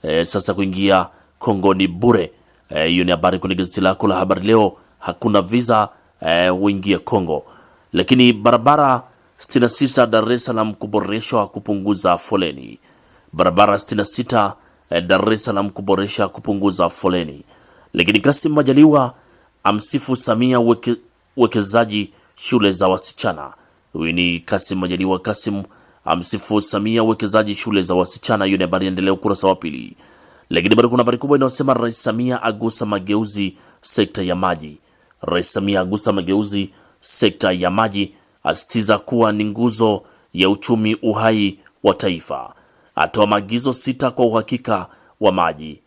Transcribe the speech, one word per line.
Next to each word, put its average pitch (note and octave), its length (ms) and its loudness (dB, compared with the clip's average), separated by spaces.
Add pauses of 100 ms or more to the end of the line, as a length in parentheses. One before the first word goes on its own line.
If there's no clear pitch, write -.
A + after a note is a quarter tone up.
Eh, D#2+ 240 -2
sasa G2 280 -2
kuingia F#2+ 520 0 (320)
Kongo F#2+ 360 0
ni F#2 140 0
bure. F2+ 440 0 (380)
Eh, D#2 180 -2
hiyo F2 160 2
ni F2+ 60 0
habari F2+ 280 2
kwenye F#2+ 160 -4
gazeti F2+ 260 -4
lako F#2+ 280 0
la F#2 80 2
Habari F#2+ 300 -2
Leo, A2 300 4 (220)
hakuna G2+ 440 0
visa, A2 460 0 (380)
eh, F2+ 360 2
uingie G2 360 0
Kongo. E2 460 -2 (480)
Lakini B2 400 4
barabara B2 720 2 (360)
sitini - 240 0
na A#2+ 60 4
sita B2+ 380 2
Dar A2 260 2
es A#2+ 120 0
Salaam A2 300 -2
kuboreshwa G#2 720 -2
kupunguza G2 720 -2
foleni. C#2 600 -6 (540)
Barabara F#2 460 4
sitini G#2 200 -4
na G#2 60 0
sita, G#2+ 500 0 (360)
eh, E2+ 160 -2
Dar F#2+ 260 2
es G#2+ 120 0
Salaam G2+ 260 -2
kuboresha G2 580 -2
kupunguza F#2+ 600 -2
foleni. E2+ 540 -4 (520)
Lakini - 260 4
Kassim D3 320 2
Majaliwa C#3+ 640 4 (500)
amsifu G#2 520 0
Samia B2 440 2
uweke-, A#2 360 2 (400)
uwekezaji G#2+ 760 0 (240)
shule G#2 360 2
za F#2 160 2
wasichana. F2+ 640 -4 (400)
Huyu D#2+ 200 -4
ni F2 280 -2
Kassim - 380 -4
Majaliwa. F#2 400 -2
Kassim G2+ 440 -4 (420)
amsifu F#2+ 560 -2
Samia G#2+ 420 -2
uwekezaji A2 520 0
shule G2+ 280 -2
za F2+ 120 -2
wasichana. F#2+ 500 -2
Hiyo F#2+ 120 0
ni F#2+ 80 0
habari F2+ 220 -2
inaendelea F#2+ 260 -2
ukurasa F#2+ 360 -2
wa F#2 80 2
pili. B1 400 -12 (540)
Lakini F2+ 240 2
bado A#2 140 4
kuna B2 140 2
habari A#2+ 160 0
kubwa C#3 200 0
inayosema: C3 360 0
Rais A#2 280 -2
Samia B2 400 -2
agusa A2+ 440 -2
mageuzi G2+ 680 -2 (260)
sekta - 400 -2
ya F2+ 140 -2
maji. E2 420 -4 (440)
Rais F2 300 -2
Samia G2 280 0
agusa G#2 320 -2
mageuzi G2 580 -2 (300)
sekta - 520 0
ya F2+ 180 -2
maji, G2+ 440 -2 (280)
asitiza G#2 560 0
kuwa A2+ 340 0
ni G#2 120 -2
nguzo A2 580 0 (320)
ya F#2 140 2
uchumi G#2+ 540 0
uhai G#2+ 560 0 (240)
wa G2 120 4
taifa. D#2 600 -6 (400)
Atoa G#2 320 0
maagizo G#2 460 -2
sita B2+ 380 -2
kwa B2 160 0
uhakika A2 600 -2 (340)
wa G2+ 120 4
maji. D#2 540 -4